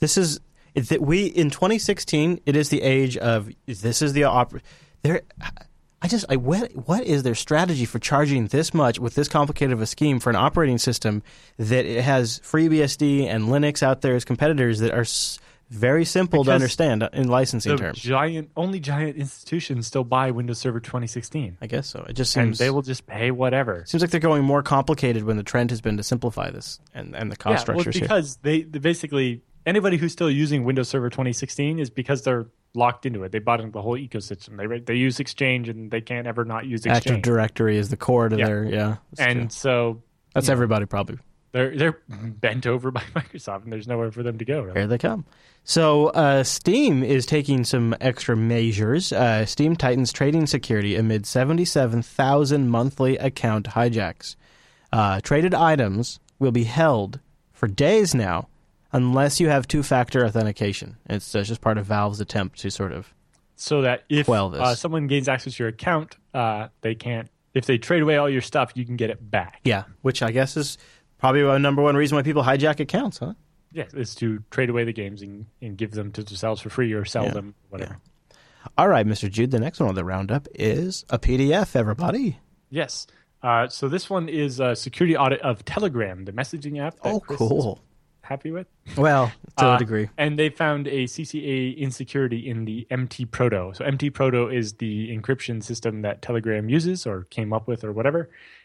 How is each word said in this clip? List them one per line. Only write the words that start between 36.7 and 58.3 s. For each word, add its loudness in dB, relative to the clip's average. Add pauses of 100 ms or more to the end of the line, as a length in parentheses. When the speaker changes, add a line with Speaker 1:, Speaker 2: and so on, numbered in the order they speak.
Speaker 1:
Active 2
Speaker 2:
Exchange. 0
Speaker 1:
Directory 2
is 0
the -4
core 2
to 0
Speaker 2:
Yeah. 2
Speaker 1:
their, 0
yeah. -2 (180)
That's 0
Speaker 2:
And 0
Speaker 1:
true. -4
Speaker 2:
so, -2 (300)
Speaker 1:
That's 0
Speaker 2:
you 2
know, 6
Speaker 1:
everybody 2
probably. -6 (340)
Speaker 2:
they're, 0
they're 0 (100)
bent -4
over 0
by -4
<laughs> -10
Microsoft, -8
and -12
there's -10
nowhere -2
for -8
them -4
to -8
go, -2
really. -6
Speaker 1:
Here 0
they 0
come. -2 (440)
So, 4
uh, 4
Steam 2
is 2
taking 2
some 2
extra 0
measures. 2
Uh, 2
Steam 2
tightens 2
trading 2
security 0
amid 0
seventy-seven 2
thousand 2
monthly 2
account -2
hijacks. -2 (560)
Uh, 2
traded 2
items 2 (180)
will 2
be 4
held 2 (340)
for -4
days 4
now 0 (460)